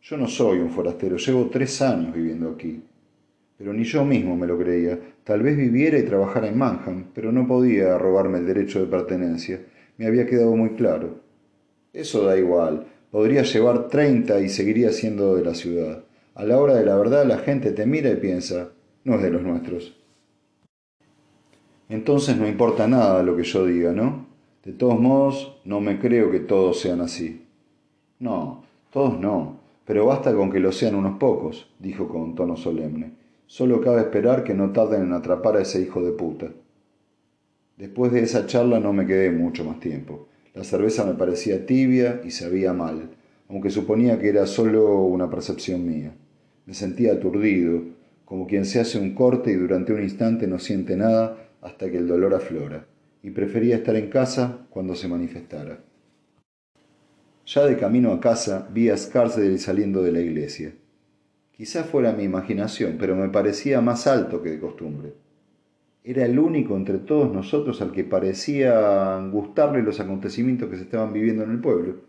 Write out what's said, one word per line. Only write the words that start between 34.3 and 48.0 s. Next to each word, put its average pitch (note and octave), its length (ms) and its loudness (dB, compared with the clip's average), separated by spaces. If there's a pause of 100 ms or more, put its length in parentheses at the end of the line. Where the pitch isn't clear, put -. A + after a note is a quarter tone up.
que G#2 120 -2
no G2 160 0
tarden G#2+ 320 2
en F2 100 -2
atrapar F2 440 0
a F#2+ 40 4
ese F#2 200 -2
hijo F2+ 200 -4
de F2 120 -2
puta». E2 340 -8 (1300)
Después A#2+ 340 -2
de A#2+ 100 4
esa A2+ 260 0
charla A#2+ 320 2
no G2+ 140 0
me F#2+ 120 2
quedé F#2+ 240 4
mucho E2+ 360 -2
más D#2 140 -8
tiempo. D2 500 -10 (260)
La F#2+ 80 -12
cerveza G#2+ 400 0
me F#2 120 0
parecía F#2 500 -2
tibia B2+ 580 2
y E2+ 80 -12
sabía F2+ 420 -2
mal, D#2+ 360 -6 (400)
aunque G2 200 -4
suponía G#2+ 500 2
que G#2 100 2
era G2+ 160 4
solo G#2+ 560 4
una F2+ 280 0
percepción F2+ 560 -6
mía. D2+ 300 -6 (500)
Me F#2+ 80 -18
sentía G2+ 400 0
aturdido, F2+ 680 0 (420)